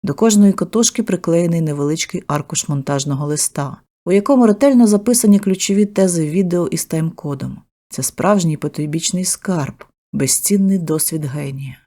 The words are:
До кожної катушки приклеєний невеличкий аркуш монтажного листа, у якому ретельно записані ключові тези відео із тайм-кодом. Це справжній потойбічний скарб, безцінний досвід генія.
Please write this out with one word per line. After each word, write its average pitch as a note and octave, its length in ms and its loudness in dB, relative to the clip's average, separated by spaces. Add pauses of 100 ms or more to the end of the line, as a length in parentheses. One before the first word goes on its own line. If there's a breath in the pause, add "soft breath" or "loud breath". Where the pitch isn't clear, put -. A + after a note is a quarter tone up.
До C#3+ 100 -4
кожної G#3 400 4
катушки A3 500 -2
приклеєний E3+ 580 0
невеличкий D3+ 640 -4
аркуш D3 420 -4
монтажного C#3+ 580 -4
листа, D3 500 -6 (280)
у F3 60 -2
якому A#3 360 4
ретельно B3 400 6
записані G#3 520 4
ключові G3 460 0
тези F3+ 440 0
відео F3 380 0
із - 220 -6
тайм-кодом. D3 680 -6 (320)
Це - 140 -8
справжній F3 540 0
потойбічний E3 680 -4
скарб, - 580 -6 (300)
безцінний G3 640 0
досвід D#3 480 -2
генія. C#3 600 -8